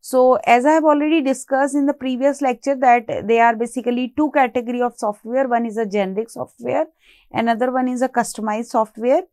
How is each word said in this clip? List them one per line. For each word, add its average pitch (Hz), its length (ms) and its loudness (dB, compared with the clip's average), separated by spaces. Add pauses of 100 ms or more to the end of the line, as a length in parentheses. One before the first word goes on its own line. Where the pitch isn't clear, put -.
So, 254 300 4 (100)
as 247 220 4
I 302 60 6
have 320 120 4
already 302 380 2
discussed 269 520 0
in 285 120 2
the 285 80 0
previous 262 480 -2
lecture 262 320 -2
that 240 320 4 (200)
there 226 200 4
are 226 100 2
basically 240 600 -4
two 302 160 0
category 247 500 -2
of 240 160 -4
software. 240 500 -4
One 233 160 0
is 220 140 -6
a 226 80 -2
generic 196 420 -4
software, 254 580 -6 (440)
another 233 420 -2
one 254 160 -2
is 247 140 -4
a 262 60 -2
customized 220 580 -4
software. 247 560 -2 (100)